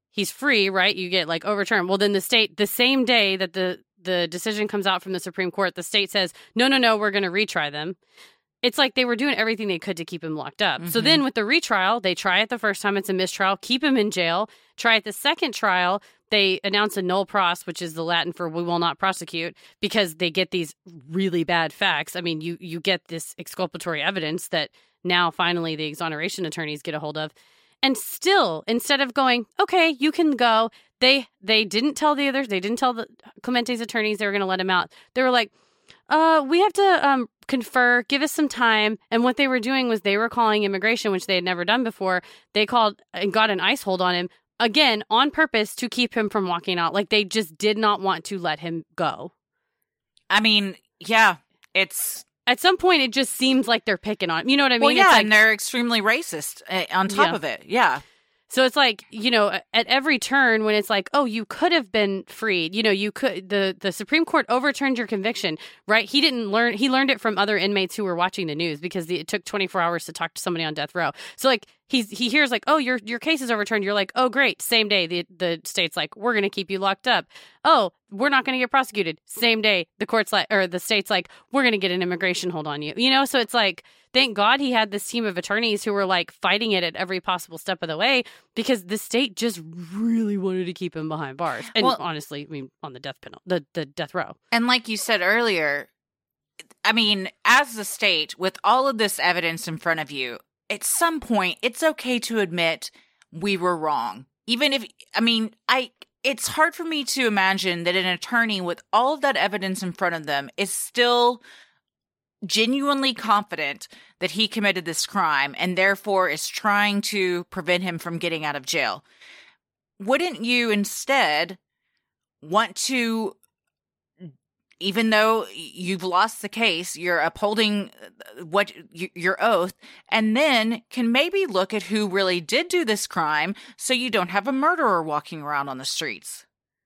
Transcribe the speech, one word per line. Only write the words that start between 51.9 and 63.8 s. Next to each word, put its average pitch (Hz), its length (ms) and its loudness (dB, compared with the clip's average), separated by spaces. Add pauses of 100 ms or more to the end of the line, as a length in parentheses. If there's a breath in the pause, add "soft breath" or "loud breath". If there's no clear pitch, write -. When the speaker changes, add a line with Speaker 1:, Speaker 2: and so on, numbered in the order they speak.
Speaker 1:
At 247 120 2
some 370 180 4
point, 339 260 4
it 233 100 -2
just 262 200 0
seems 262 340 2
like 233 180 0
they're 208 120 0
picking 202 340 -4
on 165 100 0
him. 214 80 -2
You 277 80 4
know 285 60 4
what 262 80 4
I 240 80 2
mean? - 20 0
Speaker 2:
Well, 285 100 6
yeah, 381 120 6
Speaker 1:
It's 370 80 8
like 226 120 8
Speaker 2:
and 214 80 2
they're 214 220 8
extremely 233 480 -2
racist, 220 640 -2
uh, 185 240 -2
on 190 160 2
top 254 200 2
Speaker 1:
Yeah. - 80 0
Speaker 2:
of 156 80 -6
it. 127 240 -6
Yeah. 175 340 2 (500 soft breath)
Speaker 1:
So 262 140 4
it's 247 100 0
like, 254 360 2
you 220 180 -2
know, 214 200 4
a-, 185 120 -4 (140)
at 226 100 2
every 269 320 2
turn 233 460 2
when 214 100 2
it's 208 160 0
like, 202 240 0
"Oh, 277 120 4
you 220 200 -4
could - 260 0
have 262 200 0
been 196 340 0
freed. 180 480 -2
You 220 80 -2
know, 220 80 2
you 202 220 0
could, 190 380 -4
the, 196 300 0
the 196 120 -4